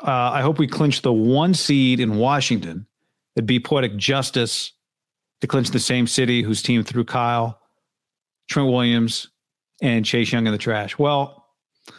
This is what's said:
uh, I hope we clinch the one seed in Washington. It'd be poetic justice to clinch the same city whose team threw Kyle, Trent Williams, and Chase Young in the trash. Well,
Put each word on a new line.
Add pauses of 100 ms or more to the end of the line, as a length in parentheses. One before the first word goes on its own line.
uh,
I
hope
we
clinch
the
one
seed
in
Washington. (480)
It'd
be
poetic
justice (680)
to
clinch
the
same
city
whose
team
threw
Kyle, (880)
Trent
Williams, (540)
and
Chase
Young
in
the
trash.
Well, (540)